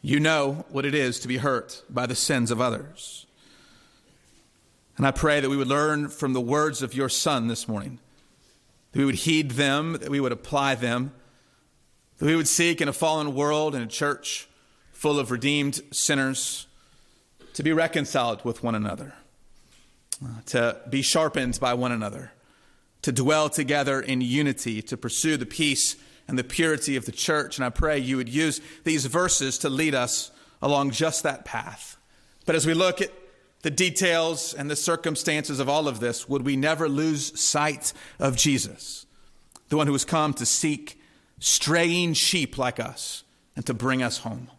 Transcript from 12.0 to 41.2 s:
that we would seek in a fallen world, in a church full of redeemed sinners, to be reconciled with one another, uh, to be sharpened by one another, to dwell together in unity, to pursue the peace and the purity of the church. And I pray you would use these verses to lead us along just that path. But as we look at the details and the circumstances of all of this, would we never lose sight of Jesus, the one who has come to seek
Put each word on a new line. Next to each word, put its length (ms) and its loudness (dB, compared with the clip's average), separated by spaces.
that 80 -2
we 100 4
would 140 2
seek 320 2
in 60 2
a 60 -2
fallen 400 0
world, 420 2
in 60 -2
a 60 -6
church 600 -4
full 280 0
of 120 -2
redeemed 500 0
sinners, 760 -2
to 100 -6
be 80 2
reconciled 720 0
with 180 -4
one 140 0
another, 380 -4
uh, 240 -12
to 420 0
be 120 0
sharpened 600 2
by 120 2
one 180 0
another, 420 -6
to 80 0
dwell 380 4
together 520 0
in 180 -2
unity, 640 0
to 160 -8
pursue 400 0
the 80 -4
peace 500 0
and 140 -2
the 40 -2
purity 520 0
of 100 -4
the 60 -6
church. 460 -2
And 80 -2
I 40 -2
pray 300 2
you 160 -2
would 140 -2
use 320 0
these 220 2
verses 500 2
to 120 -2
lead 240 0
us 380 0
along 300 2
just 320 0
that 200 -2
path. 540 -10
But 100 2
as 100 2
we 80 2
look 280 2
at 100 -2
the 80 -2
details 840 2
and 180 -6
the 60 -2
circumstances 840 -2
of 80 0
all 180 2
of 140 -2
this, 300 -4
would 160 0
we 100 2
never 320 2
lose 500 0
sight 540 0
of 180 0
Jesus, 680 0
the 80 -2
one 120 4
who 60 2
has 120 0
come 300 2
to 100 -6
seek 520 0